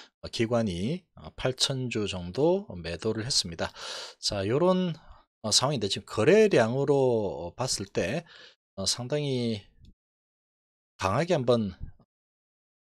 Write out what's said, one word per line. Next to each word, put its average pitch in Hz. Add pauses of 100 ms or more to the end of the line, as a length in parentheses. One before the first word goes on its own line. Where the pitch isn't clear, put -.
(220)
어, -
기관이, 113 (100)
어, -
팔천 131
주 107
정도 117 (140)
매도를 104
했습니다. 92 (480)
자, 98
요런, 175 (480)
어, 107
상황인데 127
지금 -
거래량으로 131
봤을 117
때, 117 (500)
어, 98
상당히 123 (1300)
강하게 143
한번 117 (1120)